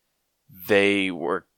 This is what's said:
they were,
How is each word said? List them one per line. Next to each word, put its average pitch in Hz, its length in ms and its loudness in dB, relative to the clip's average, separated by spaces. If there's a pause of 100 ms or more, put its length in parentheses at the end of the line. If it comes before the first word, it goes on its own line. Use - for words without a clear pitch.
(680)
they 101 420 2
were, 85 380 -6 (100)